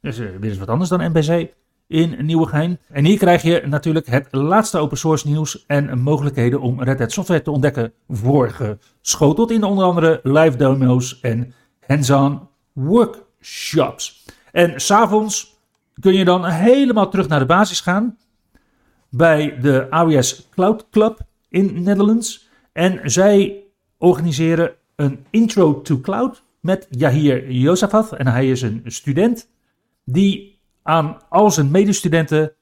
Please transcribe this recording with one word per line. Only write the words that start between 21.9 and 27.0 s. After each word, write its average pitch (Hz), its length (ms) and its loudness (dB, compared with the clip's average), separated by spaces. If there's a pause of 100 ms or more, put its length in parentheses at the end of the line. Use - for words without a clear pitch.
En 180 400 -2
zij 202 520 2 (340)
organiseren 165 800 0 (200)
een 139 340 -4
Intro 190 520 2
to 135 180 -2
Cloud 214 440 -4 (160)
met 185 300 -4
Yahir 135 640 0